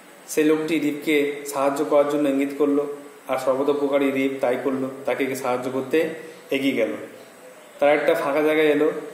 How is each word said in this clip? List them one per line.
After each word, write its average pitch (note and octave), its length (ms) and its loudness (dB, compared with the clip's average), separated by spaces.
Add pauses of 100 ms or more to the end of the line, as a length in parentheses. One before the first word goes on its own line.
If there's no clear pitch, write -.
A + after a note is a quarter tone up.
(280)
সে D#3 160 0
লোকটি D#3 360 2
রিপকে D3 680 0
সাহায্য C#3 380 0
করার C#3+ 240 4
জন্য D3 200 2
ইঙ্গিত C#3 280 0
করলো, C#3+ 380 2 (320)
আর C3 100 -2
সর্বতোপকারী C#3 720 2
রিপ C3+ 200 0 (100)
তাই B2+ 220 0
করলো, C3 260 -2 (160)
তাকে C3 300 -2
সাহায্য B2+ 360 -4
করতে C3+ 380 0 (420)
এগিয়ে C3+ 220 0
গেল। G#2+ 200 0 (840)
তারা C#3+ 140 6
একটা D3+ 200 2
ফাঁকা C#3+ 280 0
জায়গায় D#3 260 4
এলো, D3 240 4 (220)